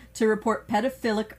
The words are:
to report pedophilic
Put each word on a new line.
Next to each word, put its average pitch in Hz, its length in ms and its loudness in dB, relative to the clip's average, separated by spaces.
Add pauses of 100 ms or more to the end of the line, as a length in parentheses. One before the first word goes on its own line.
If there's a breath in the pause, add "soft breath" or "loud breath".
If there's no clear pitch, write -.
(140 soft breath)
to 220 120 2
report 214 420 0
pedophilic 220 720 -2